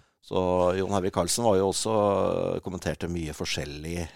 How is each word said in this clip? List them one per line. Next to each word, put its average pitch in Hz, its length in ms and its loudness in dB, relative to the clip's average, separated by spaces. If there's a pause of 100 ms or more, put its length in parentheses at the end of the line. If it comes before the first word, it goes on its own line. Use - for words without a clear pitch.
(240)
Så 90 540 2
Jon 95 140 -2
Hervik 101 220 0
Karlsen 90 300 0
var 98 140 6
jo 95 140 4
også, 95 840 2
eh, 87 40 -4
kommenterte 90 500 -6
mye 82 240 -4
forskjellige 80 840 -6